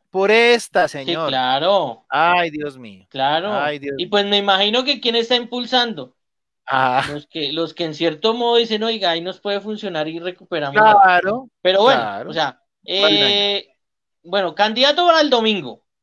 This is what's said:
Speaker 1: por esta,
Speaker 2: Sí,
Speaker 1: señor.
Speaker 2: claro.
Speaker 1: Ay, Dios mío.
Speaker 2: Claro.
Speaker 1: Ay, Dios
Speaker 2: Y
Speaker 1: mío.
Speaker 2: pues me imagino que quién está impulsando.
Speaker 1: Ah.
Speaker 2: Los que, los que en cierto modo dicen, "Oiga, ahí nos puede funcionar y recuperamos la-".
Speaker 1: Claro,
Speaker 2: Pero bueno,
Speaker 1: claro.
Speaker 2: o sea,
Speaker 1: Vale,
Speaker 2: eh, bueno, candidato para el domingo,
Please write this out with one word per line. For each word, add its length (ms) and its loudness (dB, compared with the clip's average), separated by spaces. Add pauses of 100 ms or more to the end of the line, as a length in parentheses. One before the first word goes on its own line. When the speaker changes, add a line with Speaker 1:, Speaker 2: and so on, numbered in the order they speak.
Speaker 1:
por 200 0
esta, 600 2
Speaker 2:
Sí, 160 -10
Speaker 1:
señor. 240 -2
Speaker 2:
claro. 800 0
Speaker 1:
Ay, 420 2
Dios 260 -10
mío. 320 -20
Speaker 2:
Claro. 440 -2
Speaker 1:
Ay, 260 -4
Dios 180 -8
Speaker 2:
Y 60 -6
Speaker 1:
mío. 80 -8
Speaker 2:
pues 140 2
me 120 0
imagino 460 2
que 160 -2
quién 160 -2
está 220 0
impulsando. 800 -4 (520)
Speaker 1:
Ah. 440 0
Speaker 2:
Los 140 -10
que, 280 -6
los 200 -4
que 120 -6
en 100 -8
cierto 400 -2
modo 220 0
dicen, 260 0
"Oiga, 280 -2
ahí 100 -2
nos 180 -10
puede 220 -4
funcionar 460 -6
y 120 -10
recuperamos 560 -6
la-". 160 6 (100)
Speaker 1:
Claro, 480 2 (120)
Speaker 2:
Pero 200 2
bueno, 200 4
Speaker 1:
claro. 280 -8
Speaker 2:
o 40 -12
sea, 280 -4 (240)
Speaker 1:
Vale, 720 0
Speaker 2:
eh, 180 -12 (480)
bueno, 300 -4
candidato 540 2
para 140 6
el 100 2
domingo, 520 -2 (200)